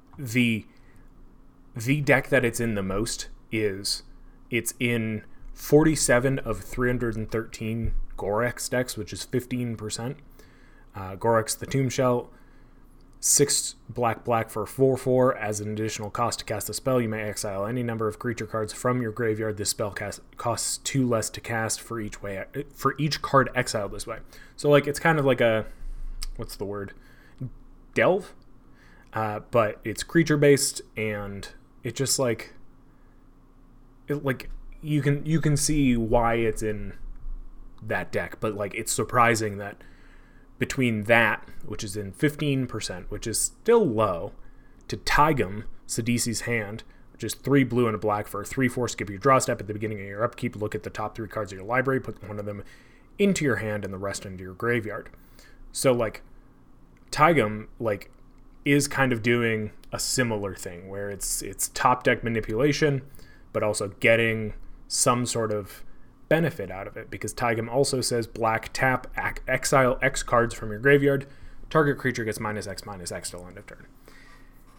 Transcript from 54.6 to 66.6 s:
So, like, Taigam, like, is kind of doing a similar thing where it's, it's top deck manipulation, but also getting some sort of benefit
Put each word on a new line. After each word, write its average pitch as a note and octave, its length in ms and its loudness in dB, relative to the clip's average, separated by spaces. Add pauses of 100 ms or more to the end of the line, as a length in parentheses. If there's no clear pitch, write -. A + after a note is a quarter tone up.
So, C3+ 220 4
like, A2+ 280 -2 (880)
Taigam, A#2+ 560 4 (140)
like, G#2+ 320 -4 (520)
is C#3+ 240 6
kind C3+ 240 4
of A2 120 0
doing A2+ 480 2 (200)
a G#2+ 60 -8
similar G#2+ 560 0
thing F2+ 360 -12
where G2+ 200 -6
it's, - 320 -4
it's - 280 -6
top B2+ 340 2
deck B2 200 4
manipulation, B2 800 0 (500)
but G#2+ 120 0
also G#2 240 0 (120)
getting A2+ 540 4 (340)
some B2 380 2
sort A2+ 260 -2
of G#2 320 -6 (460)
benefit D3+ 420 0